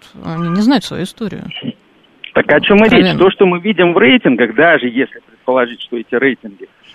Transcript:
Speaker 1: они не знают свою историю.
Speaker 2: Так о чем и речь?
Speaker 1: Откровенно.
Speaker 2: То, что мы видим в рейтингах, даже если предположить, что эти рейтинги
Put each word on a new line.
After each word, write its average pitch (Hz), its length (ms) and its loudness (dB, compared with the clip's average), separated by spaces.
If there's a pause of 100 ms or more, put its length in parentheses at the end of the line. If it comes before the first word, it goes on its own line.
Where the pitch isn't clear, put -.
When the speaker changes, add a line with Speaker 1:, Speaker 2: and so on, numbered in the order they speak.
(240)
Speaker 1:
они 170 240 -8
не 180 140 -2
знают 240 220 2
свою 151 200 -10
историю. - 380 -12 (880)
Speaker 2:
Так - 180 -2
о 151 100 4
чем 202 180 2
и - 60 6
речь? 220 100 4
Speaker 1:
Откровенно. 180 240 2
Speaker 2:
То, 190 120 4
что 196 160 2
мы 175 140 0
видим 175 320 0
в 170 60 2
рейтингах, 131 560 2
даже 151 320 2
если 123 400 -6
предположить, 123 560 -4
что - 160 -10
эти 113 160 -10
рейтинги 117 520 -4 (280)